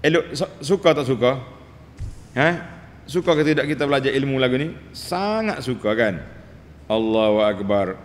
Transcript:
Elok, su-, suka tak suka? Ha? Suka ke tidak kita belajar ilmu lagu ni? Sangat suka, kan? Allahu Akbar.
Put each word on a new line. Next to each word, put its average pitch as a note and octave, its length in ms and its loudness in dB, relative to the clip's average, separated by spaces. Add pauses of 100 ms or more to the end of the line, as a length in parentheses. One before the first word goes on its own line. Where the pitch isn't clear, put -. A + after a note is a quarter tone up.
Elok, D#3+ 320 2
su-, D3+ 220 -6 (180)
suka E3+ 220 4
tak C#3+ 100 -2
suka? B2+ 320 2 (960)
Ha? C#3+ 160 4 (560)
Suka D#3+ 320 2
ke D3+ 80 4
tidak D3 240 2
kita D3 160 0
belajar C#3 300 2
ilmu C3+ 260 0
lagu B2+ 160 2
ni? D#3 160 -4 (220)
Sangat G#3 680 -4
suka, A2 320 -2
kan? G#2 300 0 (640)
Allahu A2 560 2
Akbar. G2 600 0